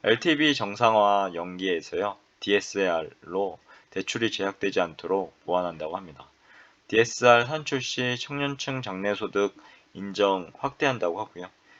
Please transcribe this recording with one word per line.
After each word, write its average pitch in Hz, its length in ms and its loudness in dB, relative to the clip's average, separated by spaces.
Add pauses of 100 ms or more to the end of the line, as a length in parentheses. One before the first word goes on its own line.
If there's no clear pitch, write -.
엘티브이 147 520 4
정상화 101 800 4
연기에서요. 90 800 -4 (240)
디에스알로 90 1160 -2 (340)
대출이 110 380 -4
제약되지 98 520 -2
않도록 87 520 -2 (120)
보완한다고 87 500 -2
합니다. 85 320 -14 (640)
디에스알 117 560 6
산출 143 360 -4
시 123 380 -2
청년층 139 600 -6
장래소득 101 760 -2 (380)
인정 95 640 0
확대한다고 110 640 -2
하고요. 90 280 -12 (300)